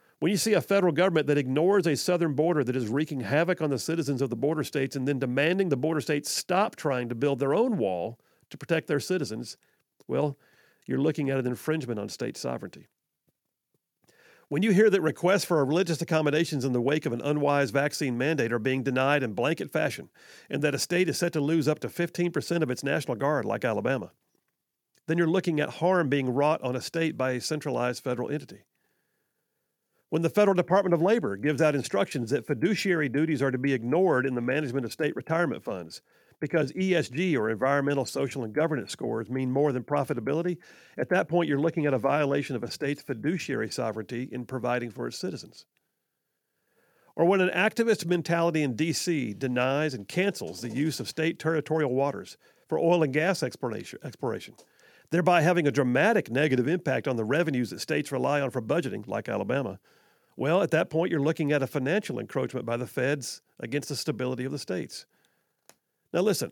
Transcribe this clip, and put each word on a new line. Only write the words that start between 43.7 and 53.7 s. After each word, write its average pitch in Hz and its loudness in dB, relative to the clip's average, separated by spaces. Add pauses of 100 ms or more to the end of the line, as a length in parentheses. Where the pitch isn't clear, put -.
in 123 -8
providing 120 -4
for 120 -8
its 117 -10
citizens. - -10 (1500)
Or 160 4
when 190 6
an 180 4
activist 214 2
mentality 165 2
in 127 -2
D 160 0
C 135 -2
denies 131 0
and 101 -10
cancels 180 -4
the 120 -6
use 143 -2
of 107 -8
state 160 -2
territorial 156 0
waters 131 -2 (320)
for 156 0
oil 170 4
and 147 2
gas 160 0
exploration, 117 -6